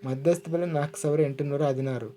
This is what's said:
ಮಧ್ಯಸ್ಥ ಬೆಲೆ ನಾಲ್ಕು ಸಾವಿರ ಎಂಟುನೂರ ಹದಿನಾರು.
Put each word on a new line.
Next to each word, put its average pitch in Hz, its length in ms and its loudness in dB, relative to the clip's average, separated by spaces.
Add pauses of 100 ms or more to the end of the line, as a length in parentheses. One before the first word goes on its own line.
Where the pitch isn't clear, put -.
ಮಧ್ಯಸ್ಥ 139 460 0
ಬೆಲೆ 170 160 0
ನಾಲ್ಕು 147 320 -2
ಸಾವಿರ 151 240 2
ಎಂಟುನೂರ 143 420 0
ಹದಿನಾರು. 131 540 -2